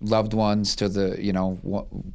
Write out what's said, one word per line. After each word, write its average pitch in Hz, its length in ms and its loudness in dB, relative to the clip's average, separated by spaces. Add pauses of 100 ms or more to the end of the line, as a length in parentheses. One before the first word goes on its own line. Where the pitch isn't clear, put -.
loved 107 340 2
ones 104 400 2
to 104 140 0
the, 95 360 0
you 101 80 0
know, 92 300 0
w-, 95 240 -4 (280)